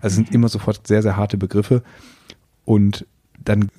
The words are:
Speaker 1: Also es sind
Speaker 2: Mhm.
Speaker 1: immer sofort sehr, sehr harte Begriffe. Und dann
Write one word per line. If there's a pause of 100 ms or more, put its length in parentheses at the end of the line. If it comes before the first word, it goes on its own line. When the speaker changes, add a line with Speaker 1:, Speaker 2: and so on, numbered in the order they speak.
Speaker 1:
Also
es
sind
Speaker 2:
Mhm.
Speaker 1:
immer
sofort
sehr,
sehr
harte
Begriffe. (840)
Und (380)
dann